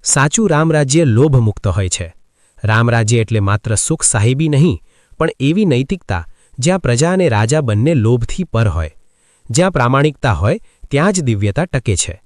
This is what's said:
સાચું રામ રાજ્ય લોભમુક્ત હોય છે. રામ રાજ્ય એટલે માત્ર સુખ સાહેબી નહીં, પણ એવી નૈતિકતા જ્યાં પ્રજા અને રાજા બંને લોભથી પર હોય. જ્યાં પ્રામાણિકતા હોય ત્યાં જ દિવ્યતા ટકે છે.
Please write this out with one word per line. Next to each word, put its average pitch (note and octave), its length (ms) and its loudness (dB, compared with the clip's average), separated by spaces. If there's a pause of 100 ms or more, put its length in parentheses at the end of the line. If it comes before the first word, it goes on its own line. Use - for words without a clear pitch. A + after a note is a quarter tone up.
સાચું D#3+ 480 0
રામ D#3+ 220 2
રાજ્ય D3+ 320 2
લોભમુક્ત A#2+ 640 2
હોય F#2 200 -2
છે. E2+ 260 -8 (500)
રામ A2+ 260 2
રાજ્ય A#2 280 2
એટલે A2 220 0
માત્ર G2+ 340 -2
સુખ - 280 -4
સાહેબી B2+ 460 0
નહીં, C#3+ 340 2 (360)
પણ D#3+ 100 0 (120)
એવી D#3+ 240 0
નૈતિકતા C3 640 -2 (320)
જ્યાં F3 220 0
પ્રજા C3+ 320 0
અને F#3 160 2
રાજા A#2 320 2
બંને A#2+ 340 0
લોભથી A#2+ 500 0
પર A2+ 240 0
હોય. D#2+ 220 -4 (600)
જ્યાં F3 220 0
પ્રામાણિકતા C#3 600 0
હોય G#2 280 0 (300)
ત્યાં D#3+ 220 0
જ F#3 80 -2
દિવ્યતા A2 440 -2
ટકે A#2 320 -4
છે. - 300 -8